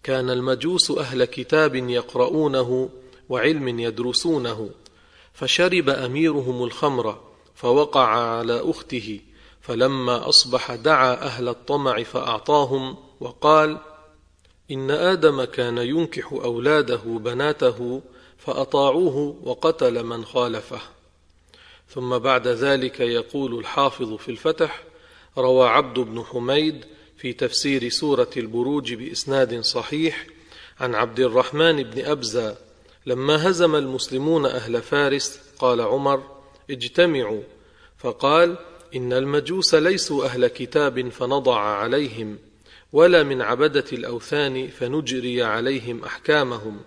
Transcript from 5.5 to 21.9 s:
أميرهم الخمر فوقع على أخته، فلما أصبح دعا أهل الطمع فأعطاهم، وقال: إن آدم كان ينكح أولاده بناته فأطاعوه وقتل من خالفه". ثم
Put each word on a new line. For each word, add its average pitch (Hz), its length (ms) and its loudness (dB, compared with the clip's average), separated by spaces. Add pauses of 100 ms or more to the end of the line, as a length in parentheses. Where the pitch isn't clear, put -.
أميرهم 135 760 0
الخمر 120 540 -2 (360)
فوقع 135 520 4
على 117 640 0
أخته، 110 500 -8 (400)
فلما 123 680 -2
أصبح 127 460 2
دعا 131 400 4
أهل 123 340 -6
الطمع 127 540 -2
فأعطاهم، 131 920 0 (240)
وقال: 151 580 4 (920)
إن 135 200 -4
آدم 156 540 4
كان 120 340 -4
ينكح 139 540 -4
أولاده 123 720 0
بناته 120 960 -2 (360)
فأطاعوه 139 1040 0
وقتل 127 600 0
من 117 220 -8
خالفه". 117 560 -4 (1080)
ثم 123 300 -2